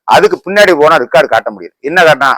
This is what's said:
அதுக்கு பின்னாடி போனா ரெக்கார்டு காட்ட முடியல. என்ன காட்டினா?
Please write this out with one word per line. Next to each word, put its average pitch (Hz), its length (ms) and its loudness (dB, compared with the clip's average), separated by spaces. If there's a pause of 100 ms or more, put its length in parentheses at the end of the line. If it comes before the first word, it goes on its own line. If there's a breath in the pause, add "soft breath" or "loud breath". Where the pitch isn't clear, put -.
அதுக்கு 170 420 0
பின்னாடி 190 340 0
போனா 156 180 2
ரெக்கார்டு 139 280 0
காட்ட 113 260 -4
முடியல. 90 280 -18
என்ன 170 240 -2
காட்டினா? 139 340 2